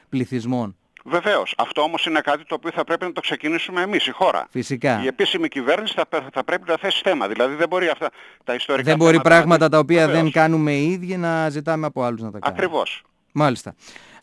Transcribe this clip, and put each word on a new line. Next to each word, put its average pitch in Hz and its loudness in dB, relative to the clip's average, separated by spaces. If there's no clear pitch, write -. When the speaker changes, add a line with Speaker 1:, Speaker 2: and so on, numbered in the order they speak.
Speaker 1:
πληθυσμών. 120 -4
Speaker 2:
Βεβαίως. 170 -2
Αυτό 117 -2
όμως 165 -2
είναι 160 0
κάτι 147 -2
το 165 -6
οποίο 156 -8
θα 160 -2
πρέπει 165 -2
να 180 -8
το 165 -6
ξεκινήσουμε 165 -4
εμείς, 190 0
η 139 -2
χώρα. 120 0
Speaker 1:
Φυσικά. 127 -2
Speaker 2:
Η 127 -2
επίσημη 165 -2
κυβέρνηση 160 -2
θα 165 -2
πε-, 143 -4
θα 131 -4
πρέπει 180 -4
να 165 0
θέσει 190 -2
θέμα. 143 0
Δηλαδή 117 0
δεν 160 0
μπορεί 180 0
αυτά 151 -4
τα 123 -4
ιστορικά 135 0
Speaker 1:
Δεν 160 4
μπορεί 165 6
Speaker 2:
θέματα 165 4
να 165 10
Speaker 1:
πράγματα 165 6
Speaker 2:
τα 156 4
Speaker 1:
τα 156 4
οποία 156 4
δεν 151 2
Speaker 2:
Βεβαίως. 160 2
Speaker 1:
κάνουμε 160 2
οι 143 0
ίδιοι 180 -6
να 165 -2
ζητάμε 156 -4
από 139 -4
άλλους 120 -2
να 113 -8
τα 104 -14
κάνουν. 135 -4
Speaker 2:
Ακριβώς. 165 -2
Speaker 1:
Μάλιστα. 131 0